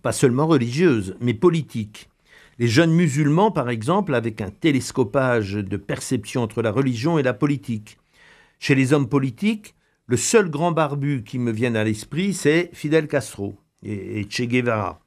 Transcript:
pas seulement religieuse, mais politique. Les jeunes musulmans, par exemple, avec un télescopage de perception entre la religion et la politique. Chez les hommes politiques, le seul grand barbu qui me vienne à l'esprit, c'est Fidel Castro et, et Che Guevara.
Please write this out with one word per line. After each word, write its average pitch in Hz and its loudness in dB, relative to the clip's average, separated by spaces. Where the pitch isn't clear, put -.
pas 120 -2
seulement 135 2
religieuse, 120 2
mais 120 0
politique. 127 -2
Les 120 0
jeunes 160 4
musulmans, 160 4
par 127 -2
exemple, 143 0
avec 113 -2
un 101 -6
télescopage 123 0
de 101 -4
perception 127 -4
entre 110 -4
la 113 0
religion 131 0
et 139 0
la 123 0
politique. 120 -4
Chez 143 2
les 131 4
hommes 139 2
politiques, 139 -2
le 123 0
seul 190 2
grand 160 -2
barbu 143 -2
qui 123 -8
me 120 0
vienne 113 0
à 107 2
l'esprit, 147 -2
c'est 165 2
Fidel 156 0
Castro 104 -4
et, 104 -8
et 101 -6
Che - -4
Guevara. 117 -2